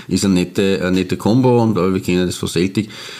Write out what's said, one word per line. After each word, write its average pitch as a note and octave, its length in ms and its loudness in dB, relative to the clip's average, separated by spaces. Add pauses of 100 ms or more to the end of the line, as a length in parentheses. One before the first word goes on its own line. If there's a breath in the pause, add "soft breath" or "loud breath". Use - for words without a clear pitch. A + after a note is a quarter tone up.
ist F#2 180 -2
eine G2 100 4
nette, F#2 460 0
eine F2+ 120 0
nette F#2 240 -2
Kombo, B2 440 2
und, A2 160 2
aber F#2 160 2
wir F#2+ 80 0
kennen F2+ 260 0
das E2+ 100 -4
von - 120 -6
Celtic, G2 420 -2 (300 loud breath)